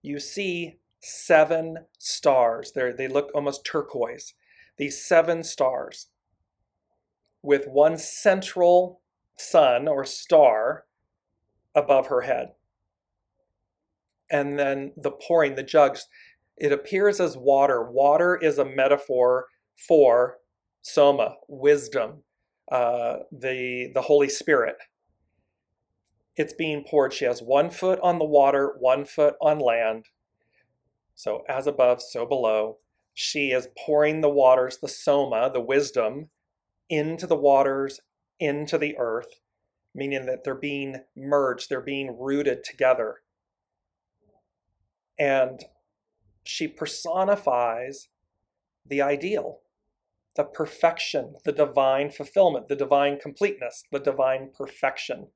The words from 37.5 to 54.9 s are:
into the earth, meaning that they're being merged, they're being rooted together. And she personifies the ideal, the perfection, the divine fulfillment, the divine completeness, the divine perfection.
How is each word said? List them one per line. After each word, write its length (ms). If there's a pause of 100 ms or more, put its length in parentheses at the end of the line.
into 400
the 180
earth, 440 (520)
meaning 320
that 180
they're 120
being 480 (120)
merged, 540
they're 120
being 380
rooted 440
together. 540 (2000)
And 440 (800)
she 240
personifies 1400 (760)
the 160
ideal, 600 (760)
the 80
perfection, 920 (100)
the 60
divine 580
fulfillment, 580
the 80
divine 440
completeness, 720
the 80
divine 580
perfection. 800